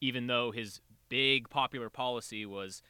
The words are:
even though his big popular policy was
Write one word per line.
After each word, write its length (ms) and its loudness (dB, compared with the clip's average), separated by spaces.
even 260 0
though 240 2
his 300 -6
big 400 4
popular 400 0
policy 560 -4
was 440 -8